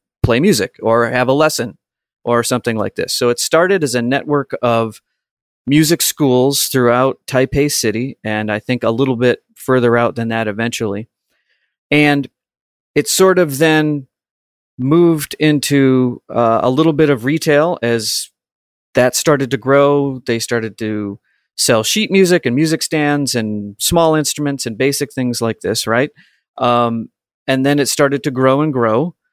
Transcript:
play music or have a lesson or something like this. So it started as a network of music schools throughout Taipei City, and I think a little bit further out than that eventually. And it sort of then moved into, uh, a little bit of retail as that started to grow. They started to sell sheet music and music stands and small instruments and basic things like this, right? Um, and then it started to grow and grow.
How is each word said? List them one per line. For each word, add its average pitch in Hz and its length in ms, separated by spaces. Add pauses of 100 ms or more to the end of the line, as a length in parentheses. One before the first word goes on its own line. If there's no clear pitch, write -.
(220)
play 120 160
music 143 440
or 113 260
have 123 200
a 135 40
lesson 147 460 (440)
or 120 200
something 120 340
like 104 200
this. - 180
So 123 140
it 120 100
started 180 460
as 127 100
a 120 80
network 139 480 (100)
of 113 400 (640)
music 151 380
schools 135 600
throughout 123 640
Taipei 139 420
City, 117 540
and 107 260
I 104 80
think 123 240
a 113 80
little 131 240
bit 120 300 (100)
further 120 420
out 120 200
than 117 140
that 113 180
eventually. 110 600 (800)
And 147 400 (680)
it 147 100
sort 185 320
of 147 200
then 156 500 (680)
moved 156 640
into, 135 880
uh, 113 360
a 123 40
little 156 240
bit 147 180
of 117 140
retail 156 560
as 117 500 (640)
that 123 200
started 135 380
to 139 40
grow. 139 680
They 117 140
started 113 380
to 104 420 (360)
sell 110 280
sheet - 260
music 180 340
and 123 120
music 156 260
stands 147 540
and 104 420
small 165 380
instruments 143 500
and 110 100
basic 139 360
things 123 280
like 113 200
this, - 260
right? 117 240 (480)
Um, 120 500 (380)
and 135 180
then 143 140
it 135 80
started 139 380
to 143 80
grow 131 300
and 156 100
grow. 123 420 (180)